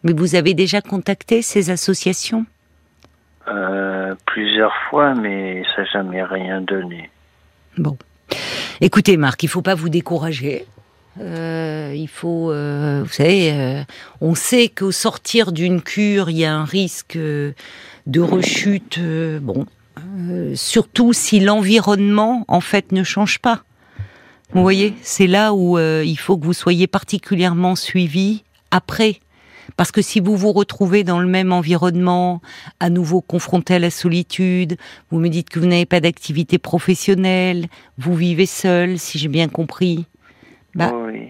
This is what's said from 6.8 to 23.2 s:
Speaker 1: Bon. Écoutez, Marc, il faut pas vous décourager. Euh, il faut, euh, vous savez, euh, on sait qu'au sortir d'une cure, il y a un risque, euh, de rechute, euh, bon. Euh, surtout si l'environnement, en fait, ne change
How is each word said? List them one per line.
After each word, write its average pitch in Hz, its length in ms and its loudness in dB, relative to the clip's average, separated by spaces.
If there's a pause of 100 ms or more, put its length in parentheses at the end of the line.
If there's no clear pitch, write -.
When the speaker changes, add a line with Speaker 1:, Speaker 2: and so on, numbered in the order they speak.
Speaker 1:
Bon. 151 200 -2 (840)
Écoutez, 185 360 6
Marc, 143 260 0
il 160 60 -2
faut 180 140 -2
pas 190 120 0
vous 165 140 -4
décourager. 156 800 -4 (540)
Euh, 165 760 -8
il 151 120 -8
faut, 165 420 -4
euh, 147 540 -2
vous - 80 -10
savez, 165 400 4
euh, 139 300 -2 (380)
on 160 140 2
sait 240 340 4
qu'au 196 240 -4
sortir 220 600 0
d'une 175 280 0
cure, 202 500 0
il 160 80 -2
y 160 60 2
a 156 100 0
un 156 100 -2
risque, 180 520 -4
euh, 147 360 -4 (540)
de 156 140 2
rechute, 185 760 0
euh, 160 420 -4
bon. 127 260 -4 (640)
Euh, 175 280 -6
surtout 233 560 2
si - 280 2
l'environnement, 208 1080 2
en 175 120 2
fait, - 320 -2
ne 190 120 2
change - 340 -2